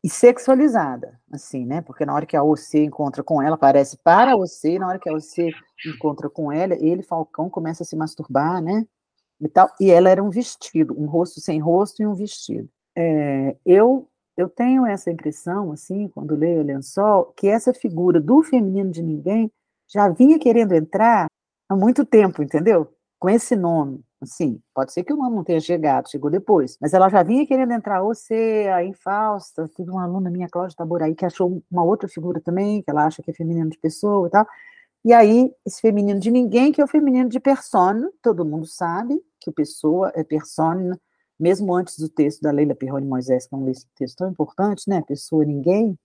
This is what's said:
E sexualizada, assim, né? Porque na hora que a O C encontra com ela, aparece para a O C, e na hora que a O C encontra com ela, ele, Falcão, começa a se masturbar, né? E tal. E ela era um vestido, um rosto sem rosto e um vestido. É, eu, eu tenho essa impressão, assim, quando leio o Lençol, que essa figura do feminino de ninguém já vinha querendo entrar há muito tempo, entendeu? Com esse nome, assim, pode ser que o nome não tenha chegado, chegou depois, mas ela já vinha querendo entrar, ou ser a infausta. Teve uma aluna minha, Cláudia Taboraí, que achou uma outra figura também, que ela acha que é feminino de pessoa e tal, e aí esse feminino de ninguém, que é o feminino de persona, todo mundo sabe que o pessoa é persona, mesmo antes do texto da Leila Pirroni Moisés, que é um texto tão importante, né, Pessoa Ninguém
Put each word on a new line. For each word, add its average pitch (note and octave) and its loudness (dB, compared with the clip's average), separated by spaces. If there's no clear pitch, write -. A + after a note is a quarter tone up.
E E3+ -4
sexualizada, A#3+ 2
assim, C3+ -10
né? D3 -6
Porque - -8
na C#3+ -6
hora D3+ -4
que - -6
a C#3+ 2
O D3+ 2
C D3+ 0
encontra C#3+ -6
com - -2
ela, D#3 0
aparece C#3 4
para A3+ 6
a - 4
O F#3+ 0
C, E3 -4
e F#3 -4
na F#3+ -4
hora F#3 -6
que F3+ -8
a D#3 -4
O D#3 -6
C E3+ -4
encontra D3 -8
com D3 -8
ela, F3 -2
ele, F3 -2
Falcão, E3 -8
começa E3 -8
a - -8
se - -12
masturbar, D#3 -2
né? G#3 -2
E D3+ -6
tal. F#3 4
E F#3+ 6
ela F3+ 8
era F#3+ 4
um G3+ -2
vestido, E3 -4
um D3+ -4
rosto E3 -4
sem D#3 -4
rosto F3 0
e G#3+ -2
um G3+ -4
vestido. F3+ -10
É, C#3+ -2
eu, A3+ 4
eu F3+ -4
tenho B3+ 0
essa G3 -4
impressão, E3+ -6
assim, F#3+ -10
quando D3 -6
leio D#3+ 0
o D3+ -2
Lençol, F3+ 0
que G3 0
essa A3+ 2
figura F3 0
do A#3+ 4
feminino G3 -2
de E3 -10
ninguém E3+ -2
já G3+ 2
vinha C4+ 6
querendo A#3 2
entrar F#3 2
há G3 0
muito A#3+ 2
tempo, F#3+ 4
entendeu? D#3+ 0
Com F3+ -2
esse A3+ 0
nome, E3 -2
assim, C3+ -6
pode C3 -4
ser F3+ -6
que D4 -4
o - -2
nome B3+ -4
não F3 -6
tenha D#3+ 0
chegado, D3+ -2
chegou C#3+ -6
depois, E3 0
mas D3+ -2
ela F#3+ 6
já F#3+ 4
vinha A#3+ 0
querendo C4 0
entrar, G#3 -4
ou G#3+ -2
ser A3 -2
a F3 0
infausta. F#3+ -6
Teve F3 -12
uma F#3 -6
aluna F3+ -4
minha, F3 -8
Cláudia F3 -8
Taboraí, D#3+ -4
que F#3 -6
achou F3+ -4
uma F3 0
outra G3 -2
figura E3+ -8
também, G3+ -4
que - -10
ela D3 0
acha - -4
que E3 -10
é - -12
feminino E3 -4
de D#3 -12
pessoa F#3+ -2
e E3+ -6
tal, G#3+ 4
e A#3 6
aí A#3 6
esse - -12
feminino G3+ 0
de G#3+ -2
ninguém, B3 2
que D4 0
é - 6
o C#4 2
feminino B3+ 2
de B3 -4
persona, A#3 0
todo F3+ 0
mundo D#3 -6
sabe G#3+ -6
que - -12
o - -12
pessoa D#3+ -2
é D#3+ -4
persona, E3 -4
mesmo F#3 0
antes F3+ -4
do D#3 -8
texto D3 -2
da D3+ -2
Leila C#3+ 0
Pirroni C#3 -8
Moisés, B2+ -2
que C#3 -14
é - -8
um C3 -4
texto - -10
tão F#3 -6
importante, F#3+ -4
né, F#3 0
Pessoa D3+ -4
Ninguém F3 0